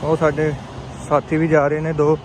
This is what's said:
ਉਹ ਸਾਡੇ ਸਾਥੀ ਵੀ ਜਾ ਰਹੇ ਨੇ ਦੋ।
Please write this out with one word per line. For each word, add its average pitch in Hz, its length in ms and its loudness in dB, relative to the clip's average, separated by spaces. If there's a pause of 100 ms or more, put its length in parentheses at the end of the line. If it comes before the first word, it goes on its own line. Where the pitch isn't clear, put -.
ਉਹ 156 140 2
ਸਾਡੇ 156 360 0 (540)
ਸਾਥੀ 151 300 0
ਵੀ 160 100 2
ਜਾ 151 200 4
ਰਹੇ 151 120 0
ਨੇ 160 140 -4
ਦੋ। 151 320 2